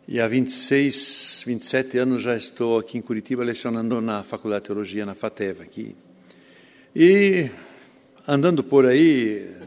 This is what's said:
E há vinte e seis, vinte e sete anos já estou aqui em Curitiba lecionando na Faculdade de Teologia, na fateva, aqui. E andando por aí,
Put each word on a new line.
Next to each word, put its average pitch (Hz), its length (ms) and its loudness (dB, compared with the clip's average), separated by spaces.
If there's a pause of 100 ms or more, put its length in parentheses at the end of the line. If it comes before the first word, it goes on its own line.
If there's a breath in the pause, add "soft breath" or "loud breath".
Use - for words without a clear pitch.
E 120 120 -4
há 113 80 0
vinte 123 200 0
e - 60 -8
seis, - 920 0
vinte 120 160 -6
e - 60 -12
sete 127 320 -2
anos 127 240 0
já 123 120 -2
estou 113 440 -2
aqui 113 180 -8
em 113 40 -6
Curitiba 120 420 -6
lecionando 117 580 -4
na 107 220 -6
Faculdade 104 400 -6
de - 60 -16
Teologia, 104 360 -6
na 98 80 -10
fateva, 98 480 -8
aqui. 104 340 -16 (1000 soft breath)
E 185 520 6 (800 loud breath)
andando 156 360 2
por 135 240 6
aí, 123 600 4 (200)